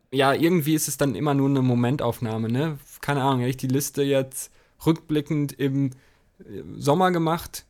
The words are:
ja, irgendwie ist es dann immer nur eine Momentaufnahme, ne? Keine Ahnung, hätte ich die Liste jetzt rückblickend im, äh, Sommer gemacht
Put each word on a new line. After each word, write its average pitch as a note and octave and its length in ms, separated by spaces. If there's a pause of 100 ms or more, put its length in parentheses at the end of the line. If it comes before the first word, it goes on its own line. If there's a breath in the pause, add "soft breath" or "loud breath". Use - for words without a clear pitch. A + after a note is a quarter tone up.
(120)
ja, C3+ 220
irgendwie D#3+ 420
ist D#3 140
es - 80
dann C#3 180
immer C#3+ 180
nur C#3 160
eine C#3 120
Momentaufnahme, A#2+ 920
ne? D3 260 (240)
Keine C#3+ 220
Ahnung, C3+ 160
hätte B2 120
ich B2+ 60
die C3+ 100
Liste C#3+ 360
jetzt C3+ 480 (340 soft breath)
rückblickend D3+ 680
im, C#3 380 (480 soft breath)
äh, - 220 (160)
Sommer D3+ 340
gemacht E3 580